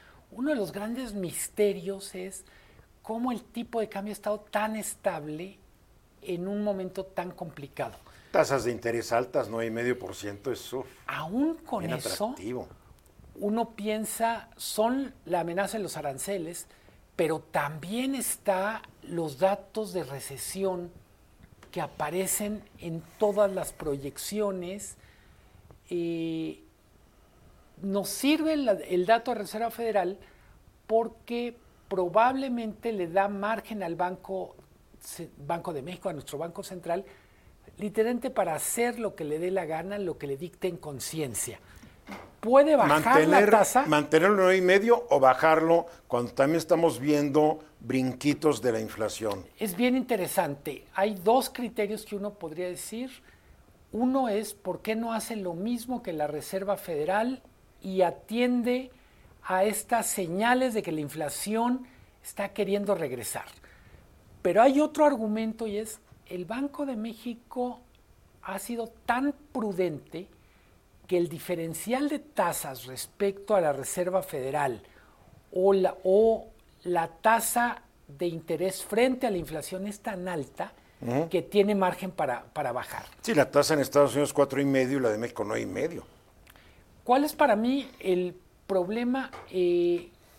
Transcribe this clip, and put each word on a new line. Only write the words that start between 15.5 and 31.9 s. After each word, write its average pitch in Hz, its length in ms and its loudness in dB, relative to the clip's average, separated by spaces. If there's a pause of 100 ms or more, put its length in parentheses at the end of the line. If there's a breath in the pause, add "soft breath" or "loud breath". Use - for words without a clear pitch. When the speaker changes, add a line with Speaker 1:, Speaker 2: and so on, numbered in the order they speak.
Speaker 1:
de 208 60 -4
los 160 140 -8
aranceles, 156 720 -6 (500 soft breath)
pero 160 220 2
también 170 760 -4
está 208 680 -2 (200)
los 160 340 -6
datos 196 540 -2
de 175 120 -4
recesión 175 880 -6 (800)
que 175 100 -6
aparecen 185 840 -4 (160)
en 165 240 -8 (140)
todas 208 340 4
las 180 220 -6
proyecciones. 180 1200 -6 (920 soft breath)
Eh, 165 720 -4 (1200)
nos 196 280 -2
sirve 311 440 2
el, 269 160 2
el 180 360 0
dato 233 260 2
de 214 80 -4
Reserva 214 320 -6
Federal 202 480 -2 (680 soft breath)
porque 233 680 -2 (320)
probablemente 226 1040 2